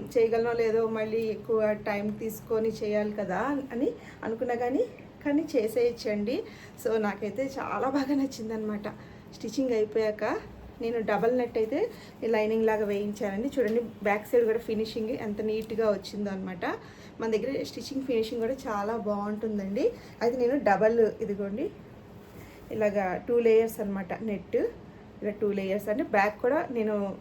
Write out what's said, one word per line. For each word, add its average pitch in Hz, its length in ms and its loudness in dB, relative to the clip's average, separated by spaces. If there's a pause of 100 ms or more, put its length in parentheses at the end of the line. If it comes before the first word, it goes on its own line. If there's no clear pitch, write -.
(180)
చేయగలనో 226 360 4
లేదో, 226 340 4
మళ్ళీ 220 300 0
ఎక్కువ 214 560 2
టైమ్ 208 460 -2
తీసుకొని 220 500 -2
చేయాలి 208 420 0
కదా 190 280 -2 (320)
అని 269 220 0 (300)
అనుకున్నా 233 320 -2
కానీ, 247 280 2 (420)
కానీ 294 300 2
చేసేయచ్చండి. 233 880 0 (400)
So, 220 140 2
నాకైతే 208 640 -2
చాలా 226 300 -2
బాగా 277 260 2
నచ్చిందనమాట. 220 720 -2 (460)
స్టిచ్చింగ్ 247 380 -2
అయిపోయాక 214 520 2 (580)
నేను 233 200 0
డబల్ 233 360 4
నెట్ 240 200 0
అయితే 277 340 2 (340)
లైనింగ్ 220 400 2
లాగా 214 200 2
వేయించానండి. 208 760 -2
చూడండి, 226 220 4 (220)
బ్యాక్ 208 240 0
సైడ్ 240 180 6
కూడా 220 140 4
ఫినిషింగ్ 220 500 -2
ఎంత 226 320 -4
నీట్‌గా 220 500 0
వచ్చిందో 202 400 -4
అనమాట. 190 340 -6 (540)
మన 226 120 -2
దగ్గర 247 320 0
స్టిచ్చింగ్ 269 400 -8
ఫినిషింగ్ 226 380 0
కూడా 233 120 0
చాలా 220 440 -4
బాగుంటుందండి. 208 960 -2 (280)
అయితే 240 160 2
నేను 247 260 2
డబల్, 220 480 6 (100)
ఇదిగోండి, 202 500 -2 (1000)
ఇలాగా 202 460 2
టూ 240 220 2
లేయర్స్ 226 400 6
అనమాట 196 420 -4
నెట్. 208 360 -2 (640)
ఇలా 208 100 -2
టూ 208 200 0
లేయర్స్ 196 380 0
అంటే 233 140 0
బ్యాక్ 208 380 2
కూడా 254 300 2
నేను 214 500 0